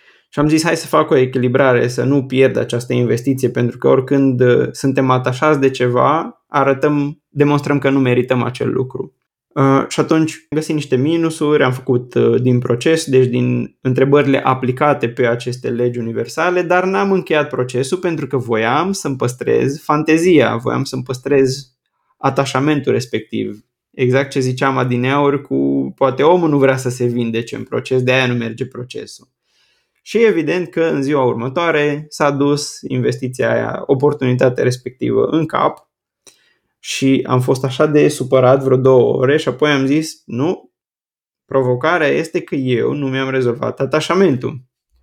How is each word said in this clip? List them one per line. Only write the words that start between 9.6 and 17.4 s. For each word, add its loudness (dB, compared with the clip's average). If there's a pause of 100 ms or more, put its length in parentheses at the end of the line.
și -4
atunci 0
am -12
găsit -4
niște -2
minusuri, 0
am 2
făcut, -4
uh, 2
din 2
proces, 0
deci 4
din -2
întrebările 2
aplicate 0
pe 0
aceste -4
legi -2
universale, -2
dar 0
n-am 0
încheiat 0